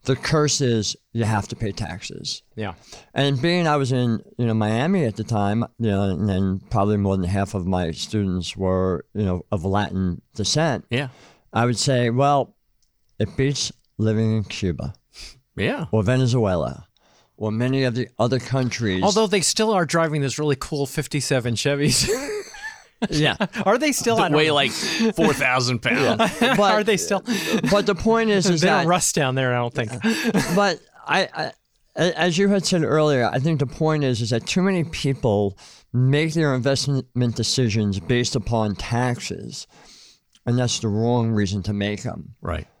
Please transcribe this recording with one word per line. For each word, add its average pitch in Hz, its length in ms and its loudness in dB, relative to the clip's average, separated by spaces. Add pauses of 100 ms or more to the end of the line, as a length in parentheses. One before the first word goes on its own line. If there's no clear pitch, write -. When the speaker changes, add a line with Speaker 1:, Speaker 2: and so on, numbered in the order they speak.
Speaker 1:
The 131 120 0
curse 151 460 0
is 113 340 0 (160)
you 113 120 -2
have 107 240 -2
to - 80 -8
pay 101 160 -6
taxes. - 720 -10 (120)
Speaker 2:
Yeah. 104 200 -8 (400)
Speaker 1:
And 139 260 0
being 170 240 2
I 151 120 2
was 131 140 0
in, 123 300 0 (160)
you 123 80 0
know, 113 80 2
Miami 120 520 0
at 107 100 -2
the 110 80 -6
time, 107 420 0 (140)
you 113 100 0
know, 101 140 2
and 98 260 0
then 95 400 0
probably 104 280 2
more 98 200 2
than 92 80 0
half 98 300 -2
of 90 100 -2
my 90 240 0
students 90 680 -4
were, 92 500 0 (100)
you 104 100 0
know, 90 260 0
of 90 140 -4
Latin 95 560 -2 (140)
descent. 143 560 -2
Speaker 3:
Yeah. 131 160 -2 (440)
Speaker 1:
I 117 140 2
would 120 140 0
say, 123 320 2
"Well, 139 440 2 (600)
it - 180 -4
beats 135 360 0 (260)
living 110 380 2
in 107 80 0
Cuba." 87 500 -4 (640)
Speaker 3:
Yeah. 180 360 -2
Speaker 1:
Or 110 120 2
Venezuela, 104 840 0 (520)
or 107 120 -4
many 127 360 0
of 117 100 0
the 123 140 -4 (100)
other 120 200 2
countries. 117 640 -2
Speaker 2:
Although 208 260 2
they 196 120 0
still 220 320 0
are 180 140 2
driving 156 360 0
those 135 160 -2
really 147 220 0
cool 143 260 -4
fifty-seven 131 680 -2
Chevys. 143 600 0
<laughs> 403 260 -6 (680)
Speaker 1:
Yeah. 151 260 0 (300)
Speaker 2:
Are 214 120 4
they 294 140 0
still? 233 240 0
Speaker 3:
That 220 80 2
Speaker 2:
I 180 60 2
don't 151 80 4
Speaker 3:
weigh, 156 100 4
Speaker 2:
know. 151 80 2
Speaker 3:
like, 139 160 2
four 170 640 0
thousand 127 460 0
pounds. 220 520 2 (100)
Speaker 1:
Yeah. 247 140 4
Speaker 2:
<laughs> - 20 2
Speaker 1:
But 202 140 4
Speaker 2:
Are 214 120 2
they 202 140 2
still? - 260 -2 (460)
Speaker 1:
but 208 160 4
the 202 80 2
point 226 360 2
is, 196 200 2
is 165 120 2
Speaker 2:
They 180 60 4
don't 165 160 4
Speaker 1:
that 165 40 0
Speaker 2:
rust 175 280 2
down 131 200 0
there, 127 180 2
I 123 40 0
don't 120 160 -2
think. 113 180 -4 (640)
Speaker 1:
But 196 240 2 (260)
I, 170 300 0
I, - 160 -6 (460)
a-, 165 220 2
as 170 180 2
you 196 120 4
had 196 160 2
said 175 180 2
earlier, 139 480 4
I 131 80 0
think 151 200 0
the 135 80 0
point 156 380 0
is, 120 160 0
is 110 80 -2
that 117 180 -2
too 185 160 0
many 185 220 2
people 110 720 0 (340)
make 143 420 2
their 151 220 2
investment 127 800 0
decisions 107 640 0
based 120 360 0
upon 107 400 0
taxes, - 920 -4 (800)
and 120 120 0
that's 120 220 0
the 117 80 -4
wrong 113 440 2
reason 101 320 0
to 104 100 -4
make 101 320 -4
'em. 82 360 -10
Speaker 3:
Right. 80 260 -6 (140)